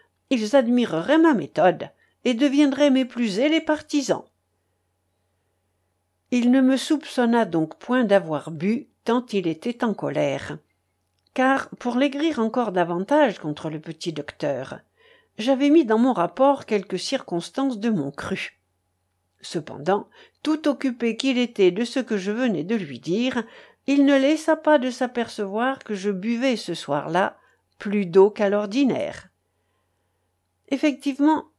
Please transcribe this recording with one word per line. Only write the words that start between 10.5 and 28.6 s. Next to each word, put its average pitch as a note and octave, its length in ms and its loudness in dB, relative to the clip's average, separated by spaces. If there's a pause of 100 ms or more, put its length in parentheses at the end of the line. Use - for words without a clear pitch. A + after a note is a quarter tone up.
Car, C4 340 0 (100)
pour A#3+ 160 -6
l'aigrir C#4+ 460 0
encore A3+ 320 -2
davantage F#3 640 0
contre D3+ 320 -8
le D3+ 80 -8
petit D#3+ 340 -10
docteur, C#3+ 680 -8 (580)
j'avais C4+ 320 2
mis D#4+ 140 6
dans A3 140 2
mon B3 140 4
rapport C4 540 2
quelques G3 320 -4
circonstances B3+ 800 -4
de A#3 120 -2
mon D3+ 200 -2
cru. - 480 -10 (840)
Cependant, D#3+ 680 -4 (340)
tout D#4 240 -2
occupé B3 500 -2
qu'il B3+ 220 0
était A3+ 320 4
de G3+ 140 -2
ce B3 160 -4
que A#3 160 -4
je F#3+ 160 -4
venais A3 320 -2
de G3+ 100 -4
lui D3 240 -6
dire, A#3 460 -2 (420)
il C#4 180 4
ne C#4 120 4
laissa D4+ 400 2
pas D4+ 220 4
de B3 120 -2
s'apercevoir A#3+ 880 -4
que - 160 -8
je G3 160 -4
buvais A#3 460 -2
ce F#3 180 -8
soir-là D#3+ 640 -2 (400)
plus G3+ 260 -2
d'eau F#3+ 260 6
qu'à G3+ 180 -2
l'ordinaire. G3+ 800 -2 (1400)